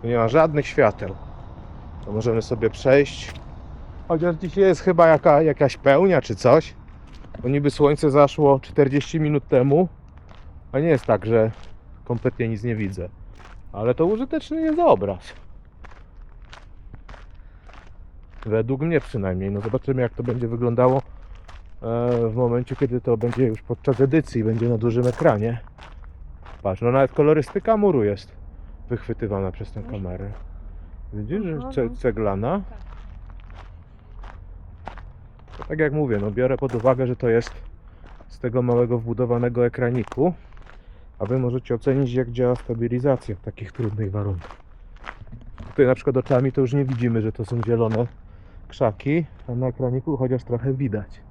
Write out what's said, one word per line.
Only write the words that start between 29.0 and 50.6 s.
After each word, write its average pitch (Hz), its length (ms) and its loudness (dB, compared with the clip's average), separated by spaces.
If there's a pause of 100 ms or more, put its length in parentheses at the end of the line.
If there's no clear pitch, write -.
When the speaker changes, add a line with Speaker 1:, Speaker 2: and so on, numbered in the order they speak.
Speaker 1:
przez - 200 -12
tę 104 120 -12
kamerę. 95 480 -8 (840)
Widzisz, 117 300 -4
że 170 80 -4
Speaker 2:
Mhm, 156 220 -8
Speaker 1:
ce-, 127 120 0
Speaker 2:
no. 113 100 -6
Speaker 1:
ceglana. 110 760 -2
Speaker 2:
Tak. - 100 -16 (2750)
Speaker 1:
To - 60 -12
tak 156 160 -6
jak 147 140 2
mówię, 135 280 0
no 104 100 -2
biorę 127 260 0
pod 127 180 -4
uwagę, 123 320 2
że 120 80 -2
to 123 140 0
jest 113 220 2 (760)
z - 120 -20
tego 123 220 0
małego 120 380 2
wbudowanego 120 680 0
ekraniku, 127 680 0 (840)
a 101 60 -2
wy 127 140 0
możecie 123 360 -2
ocenić, 131 380 0
jak 120 180 -2
działa 123 240 2
stabilizacja 120 800 -2
w - 60 -18
takich - 300 -12
trudnych 107 400 -4
warunkach. 101 440 -6 (1120)
Tutaj 139 160 4
na 127 100 4
przykład 131 220 0
oczami 131 340 2
to 135 100 0
już 127 120 2
nie 143 120 2
widzimy, 117 360 0
że 110 100 -2
to 110 140 -8
są 117 220 -4
zielone 113 400 2 (600)
krzaki, 143 580 0 (220)
a 120 80 -6
na 127 120 -2
ekraniku 127 500 -2
chociaż 127 260 0
trochę 120 300 -2